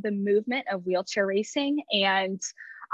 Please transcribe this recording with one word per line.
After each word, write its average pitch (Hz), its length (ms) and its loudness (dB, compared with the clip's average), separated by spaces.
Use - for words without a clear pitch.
the 214 100 -2
movement 208 600 2
of 180 140 -4
wheelchair 185 400 0
racing 277 680 0
and 196 500 2